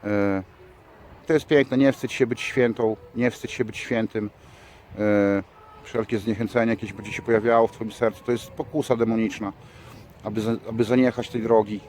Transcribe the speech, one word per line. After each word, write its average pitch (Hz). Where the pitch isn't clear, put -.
E, 101
to 160
jest 151
piękne, 135
nie 139
wstydź -
się 127
być 117
świętą, 113
nie 120
wstydź -
się 113
być 107
świętym. 110
E, 101
wszelkie 113
zniechęcenie 113
jakieś 101
będzie 104
się -
pojawiało 117
w -
twoim 110
sercu, -
to 123
jest -
pokusa 143
demoniczna, 113
aby 107
za-, 113
aby 113
zaniechać 123
tej 117
drogi. 107